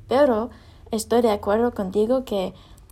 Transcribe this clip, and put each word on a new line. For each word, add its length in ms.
pero 420
estoy 300
de 80
acuerdo 420
contigo 520
que 280